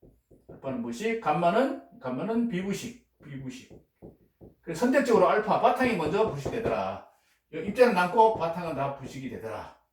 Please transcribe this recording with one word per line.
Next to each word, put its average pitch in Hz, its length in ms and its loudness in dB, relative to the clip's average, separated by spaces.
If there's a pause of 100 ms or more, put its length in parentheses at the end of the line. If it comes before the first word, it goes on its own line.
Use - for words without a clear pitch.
(500)
알파는 127 320 -8
부식, 220 380 -4
감마는, 190 600 2 (180)
감마는 185 480 -2
비부식, - 580 -6 (180)
비부식. 131 480 -14 (880)
그래서 165 260 -8
선택적으로 233 420 6
알파, 196 320 2
바탕이 240 360 2
먼저 175 340 0
부식되더라. - 760 -4 (480)
요 156 80 -8
입자는 226 320 4
남고 220 440 4
바탕은 165 360 -4
다 139 220 -4
부식이 131 340 -12
되더라. 107 460 -12 (160)